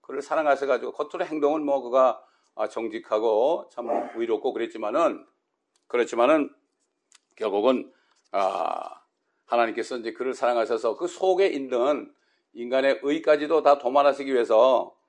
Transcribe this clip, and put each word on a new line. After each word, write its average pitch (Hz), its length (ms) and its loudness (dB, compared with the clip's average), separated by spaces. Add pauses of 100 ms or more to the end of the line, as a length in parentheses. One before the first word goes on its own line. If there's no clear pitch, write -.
그를 135 200 -10
사랑하셔가지고, 139 720 0
겉으로 170 320 -6
행동은 151 400 0
뭐 139 160 0
그가, 123 420 2 (320)
아, 107 120 -4
정직하고 113 1040 -2
참 123 160 -10 (280)
의롭고 113 380 -2
그랬지만은, 113 720 -4 (640)
그렇지만은 123 640 2 (880)
결국은, 107 560 0 (400)
아, 95 680 -4 (440)
하나님께서 117 520 -2
이제 113 160 -8
그를 123 200 -6
사랑하셔서 117 640 0
그 175 100 -6
속에 190 400 0
있는 131 680 -2 (400)
인간의 131 500 0
의까지도 151 580 2
다 143 160 6
도말하시기 139 560 2
위해서 117 640 4 (140)